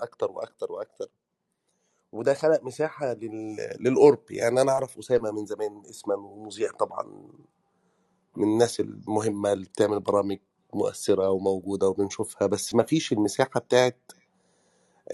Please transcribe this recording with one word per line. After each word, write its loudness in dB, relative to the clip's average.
أكتر -6
وأكتر -8
وأكتر. -10
وده 0
خلق 2
مساحة -4
لل-، -10
للقرب. 6
يعني 2
أنا 4
أعرف -2
أسامة 0
من -6
زمان -6
اسمًا، -4
ومذيع -8
طبعًا -6
من 0
الناس 2
المهمة -2
اللي -6
بتعمل 0
برامج 0
مؤثرة 0
وموجودة 0
وبنشوفها، -2
بس -2
ما 6
فيش -2
المساحة 0
بتاعت 2